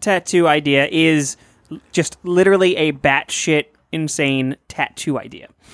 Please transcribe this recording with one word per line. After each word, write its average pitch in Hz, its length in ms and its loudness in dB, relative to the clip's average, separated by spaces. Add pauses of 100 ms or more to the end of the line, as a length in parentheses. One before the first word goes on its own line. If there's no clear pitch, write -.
tattoo 180 480 0
idea 147 420 2
is 160 460 0 (340)
l-, 160 80 -12 (140)
just - 320 -2
literally 185 520 4
a 156 160 0
batshit 143 760 -2 (260)
insane 139 640 -2 (120)
tattoo - 500 -6
idea. - 300 -16 (260)